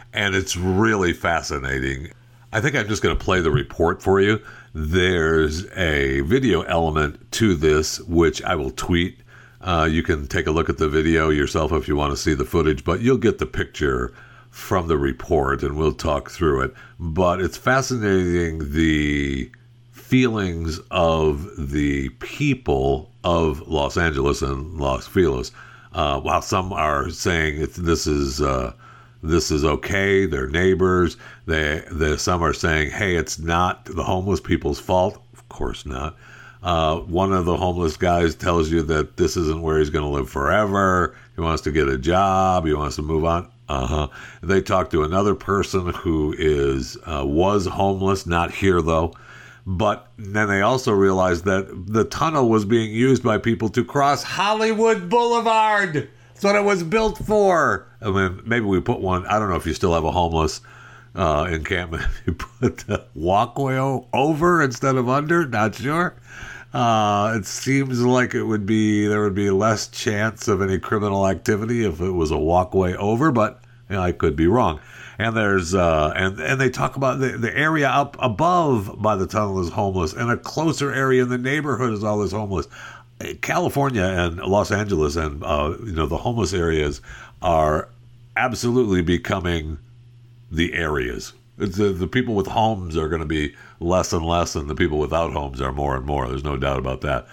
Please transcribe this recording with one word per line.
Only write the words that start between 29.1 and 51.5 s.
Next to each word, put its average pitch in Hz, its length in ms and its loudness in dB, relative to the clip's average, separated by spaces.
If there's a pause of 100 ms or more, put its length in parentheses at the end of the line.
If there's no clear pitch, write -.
this 80 260 2
is 76 160 2
okay, 98 640 2
they're 69 180 -4
neighbors. 90 720 2 (300)
They, 78 420 0
they, 76 280 0
some 90 260 0
are 76 100 2
saying, 78 380 0
"Hey, 95 240 0
it's 80 240 -4
not 85 460 -2
the 82 180 -6
homeless 92 360 -2
people's 80 400 -2
fault." 92 380 0 (160)
Of - 160 -20
course - 340 -8
not. 71 320 -8 (460)
Uh, 82 360 2
one 95 360 0
of 90 120 2
the 85 120 2
homeless 87 400 -2
guys 87 380 2
tells 85 340 0
you 82 140 2
that 76 340 -2
this 87 180 0
isn't 80 280 -2
where 78 160 2
he's 76 100 2
gonna 73 220 -2
live 69 180 -2
forever. 92 840 2 (200)
He 90 60 -6
wants 80 220 -2
to 76 80 -4
get 71 160 2
a 67 100 0
job. 92 680 2
He 76 80 2
wants 73 220 -4
to 78 40 -4
move 78 240 -2
on. 85 240 -2 (180)
Uh-huh. 69 420 -2 (340)
They 92 180 2
talked 92 300 0
to 80 120 2
another 95 300 2
person 95 540 -2
who 80 500 -2
is, 69 720 0
uh, 71 180 -4
was 90 400 2
homeless, 95 640 -2
not 85 240 0
here 92 280 2
though. 82 360 0 (500)
But 104 520 -2
then 104 320 0
they 98 100 4
also 123 320 2
realized 92 540 4
that 95 420 -2